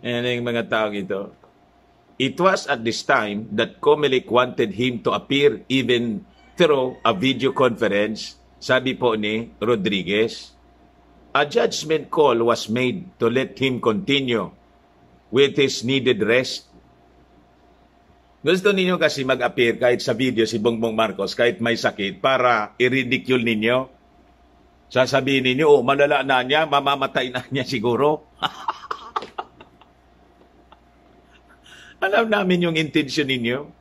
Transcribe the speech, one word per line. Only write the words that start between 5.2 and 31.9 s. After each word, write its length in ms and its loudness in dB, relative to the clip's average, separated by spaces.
even 560 0
through 480 2
a 80 4
video 400 0
conference, 880 -2
sabi 400 -2
po 200 0
ni 440 -4
Rodriguez. 960 -2
A 160 0
judgment 640 -2
call 320 4
was 240 0
made 400 -2
to 80 2
let 260 -2
him 220 -2
continue 720 0
with 240 4
his 320 0
needed 400 0
rest. 400 0
Gusto 320 2
ninyo 240 0
kasi 240 0
mag-appear 560 0
kahit 240 2
sa 140 -2
video 320 0
si 100 -4
Bongbong 380 -2
Marcos, 420 -2
kahit 240 0
may 140 0
sakit, 420 -4
para 600 2
i-ridicule 640 0
ninyo. 340 0
Sasabihin 560 2
ninyo, 240 4
"Oh, 160 6
malala 400 2
na 160 2
niya, 240 0
mamamatay 640 0
na 220 -8
niya 100 -4
siguro." 640 0
<laughs> 380 -8